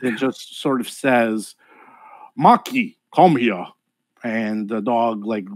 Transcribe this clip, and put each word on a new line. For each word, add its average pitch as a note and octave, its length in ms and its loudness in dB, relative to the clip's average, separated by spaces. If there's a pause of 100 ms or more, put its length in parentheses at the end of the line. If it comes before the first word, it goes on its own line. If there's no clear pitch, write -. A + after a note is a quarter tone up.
it A#2+ 140 -2
just - 440 -6
sort C3 200 -2
of - 80 -8
says, A2+ 640 0 (840)
Maki, D3+ 580 2 (180)
come E3+ 200 6
here. G#2+ 300 0 (580)
And A2 440 -4
the A2 140 -4
dog, A2+ 440 0
like G#2 200 -6 (100)